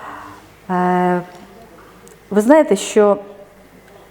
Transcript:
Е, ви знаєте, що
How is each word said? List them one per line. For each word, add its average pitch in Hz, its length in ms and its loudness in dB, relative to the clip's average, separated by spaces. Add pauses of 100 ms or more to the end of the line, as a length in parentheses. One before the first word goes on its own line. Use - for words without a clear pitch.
(720)
Е, 180 500 0 (1080)
ви 202 100 0
знаєте, 285 360 4
що 208 400 0 (960)